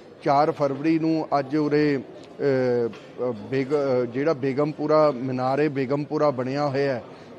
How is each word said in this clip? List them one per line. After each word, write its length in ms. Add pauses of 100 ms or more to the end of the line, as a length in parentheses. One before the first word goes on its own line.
(220)
ਚਾਰ 280
ਫਰਵਰੀ 480
ਨੂੰ 300 (100)
ਅੱਜ 180
ਉਰੇ, 400
ਅ, 20
ਅ, 20 (1500)
ਬੇਗ-, 240
ਅ, 300
ਜਿਹੜਾ 280
ਬੇਗਮਪੁਰਾ, 800
ਮੀਨਾਰ-ਏ-ਬੇਗਮਪੁਰਾ 1200
ਬਣਿਆ 380
ਹੋਇਆ 260
ਹੈ, 100 (340)